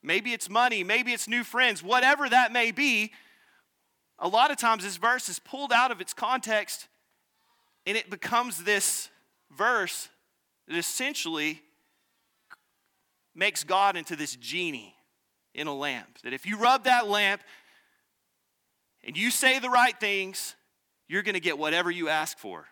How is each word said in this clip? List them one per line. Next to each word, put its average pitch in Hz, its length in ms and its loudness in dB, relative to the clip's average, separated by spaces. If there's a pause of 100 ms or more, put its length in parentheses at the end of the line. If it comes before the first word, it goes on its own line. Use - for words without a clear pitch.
Maybe 214 300 0
it's 196 160 -8
money, 226 340 2
maybe 233 300 0
it's 220 140 -6
new 233 160 -2
friends, 233 380 0
whatever 254 480 2
that 240 240 4
may 233 180 2
be. 220 400 0 (1080)
A 175 80 -2
lot 233 240 4
of 277 60 -4
times 220 260 2
this 190 140 -8
verse 240 300 0
is 180 120 -8
pulled 269 340 -4
out 247 180 6
of 196 80 -8
its 180 140 -10
context 220 760 -2 (1000)
and 208 120 -2
it 196 120 -6
becomes 208 540 -2
this 196 460 0 (420)
verse 202 560 0 (600)
that 160 100 -4
essentially 160 840 -4 (1700)
makes 190 300 -2
God 196 340 2
into 165 180 -8
this 147 200 -6
genie 123 600 -8 (580)
in 151 140 -6
a 143 60 -6
lamp. 139 500 -8
That 123 80 -8
if 135 140 -8
you 208 120 -6
rub 247 260 4
that 240 240 4
lamp 202 340 2 (1600)
and 151 140 -10
you 226 140 0
say 262 280 4
the 247 100 -4
right 247 300 4
things, 196 560 -4 (540)
you're 185 140 0
gonna 190 160 0
get 160 180 0
whatever 165 320 0
you 175 180 -4
ask 151 300 -2
for. 85 340 -12